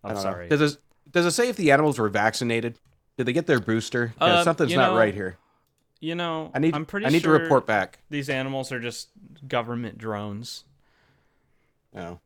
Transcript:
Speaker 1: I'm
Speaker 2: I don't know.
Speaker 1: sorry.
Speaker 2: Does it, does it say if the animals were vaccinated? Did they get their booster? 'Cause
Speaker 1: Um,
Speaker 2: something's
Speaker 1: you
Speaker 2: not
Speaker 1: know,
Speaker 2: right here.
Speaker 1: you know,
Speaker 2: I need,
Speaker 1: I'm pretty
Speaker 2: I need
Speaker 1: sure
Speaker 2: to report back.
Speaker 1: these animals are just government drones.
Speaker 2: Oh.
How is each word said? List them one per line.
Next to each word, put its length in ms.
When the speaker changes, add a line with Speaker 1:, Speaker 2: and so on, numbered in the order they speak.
Speaker 1:
I'm 60
Speaker 2:
I 60
don't 80
know. 80
Speaker 1:
sorry. 180
Speaker 2:
Does 240
it, 60
does 160
it 40
say 180
if 80
the 140
animals 280
were 100
vaccinated? 680
Did 100
they 60
get 120
their 140
booster? 580
'Cause 220
Speaker 1:
Um, 40
Speaker 2:
something's 280
Speaker 1:
you 60
Speaker 2:
not 160
Speaker 1:
know, 40
Speaker 2:
right 160
here. 240
Speaker 1:
you 160
know, 400
Speaker 2:
I 40
need, 140
Speaker 1:
I'm 140
pretty 180
Speaker 2:
I 40
need 120
Speaker 1:
sure 160
Speaker 2:
to 60
report 240
back. 320
Speaker 1:
these 180
animals 440
are 80
just 300
government 520
drones. 640
Speaker 2:
Oh. 300